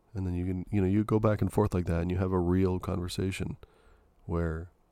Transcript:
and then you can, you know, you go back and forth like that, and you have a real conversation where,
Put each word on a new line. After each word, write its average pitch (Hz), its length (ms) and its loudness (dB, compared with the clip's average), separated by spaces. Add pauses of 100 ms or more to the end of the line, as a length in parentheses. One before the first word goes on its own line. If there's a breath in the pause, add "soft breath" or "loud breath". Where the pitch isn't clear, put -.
(140)
and 95 140 -4
then 90 60 -2
you 90 120 -2
can, 92 240 -4
you 104 120 2
know, 92 60 4
you 104 180 2
go 110 140 2
back 107 220 2
and 95 120 0
forth 104 200 2
like 90 120 0
that, 85 160 0
and 87 100 -2
you 90 60 0
have 95 160 0
a 92 60 4
real 92 400 4
conversation 92 760 -4 (720 soft breath)
where, 85 440 -4 (220)